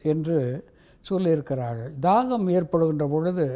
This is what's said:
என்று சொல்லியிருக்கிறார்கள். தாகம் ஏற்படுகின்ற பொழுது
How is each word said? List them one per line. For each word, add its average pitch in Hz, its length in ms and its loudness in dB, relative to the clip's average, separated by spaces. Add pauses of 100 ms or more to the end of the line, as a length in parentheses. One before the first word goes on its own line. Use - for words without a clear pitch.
என்று 156 360 0 (680)
சொல்லியிருக்கிறார்கள். 139 880 -2 (100)
தாகம் 226 480 2
ஏற்படுகின்ற 165 580 2
பொழுது 160 380 0 (100)